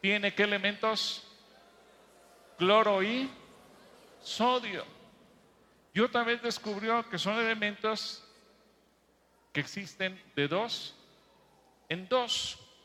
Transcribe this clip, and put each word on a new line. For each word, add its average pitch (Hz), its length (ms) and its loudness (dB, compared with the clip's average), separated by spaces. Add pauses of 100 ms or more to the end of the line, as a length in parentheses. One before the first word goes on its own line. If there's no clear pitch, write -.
¿Tiene 202 320 0
qué 202 100 4
elementos? 208 800 0 (1300)
Cloro 202 460 6
y 254 260 -2 (920)
sodio. 226 640 0 (1080)
Y 190 60 2
otra 240 240 2
vez 233 180 0
descubrió 226 680 -2
que 185 80 -4
son 196 200 0
elementos 220 880 -2 (1300)
que - 80 -2
existen 190 640 -6 (140)
de 143 120 2
dos 208 480 -2 (920)
en 185 180 -6
dos. - 500 -2 (280)